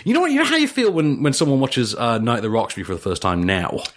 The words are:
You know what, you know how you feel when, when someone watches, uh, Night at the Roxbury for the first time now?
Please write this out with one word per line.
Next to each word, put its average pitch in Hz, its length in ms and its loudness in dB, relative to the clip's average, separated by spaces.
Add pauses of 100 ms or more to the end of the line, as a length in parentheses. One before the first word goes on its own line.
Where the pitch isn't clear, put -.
You 226 100 0
know 330 60 2
what, 349 100 2
you 277 80 2
know 311 60 2
how 320 120 0
you 302 120 2
feel 220 240 0
when, 151 320 0
when 143 80 2
someone 139 260 2
watches, 127 380 0
uh, 117 220 0
Night 117 180 2
at 104 60 -4
the 110 80 -2
Roxbury 107 340 -2
for 92 100 -6
the 82 60 -6
first 90 200 -4
time 90 220 0
now? 92 380 0 (160)